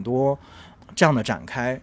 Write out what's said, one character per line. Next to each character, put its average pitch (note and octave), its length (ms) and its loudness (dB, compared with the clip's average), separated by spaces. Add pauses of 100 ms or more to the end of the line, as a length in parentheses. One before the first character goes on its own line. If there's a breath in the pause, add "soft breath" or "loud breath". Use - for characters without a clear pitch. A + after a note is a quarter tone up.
多 C3 360 0 (580 loud breath)
这 E3+ 100 4
样 D#3 80 6
的 A#2 80 2
展 F#2 240 -4
开， B2+ 380 -4